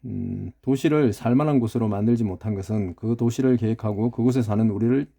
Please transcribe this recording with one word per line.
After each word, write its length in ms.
음, 460
"도시를 500
살만한 480
곳으로 300
만들지 340
못한 320
것은 400
그 220
도시를 400
계획하고 540
그곳에 300
사는 280
우리를 380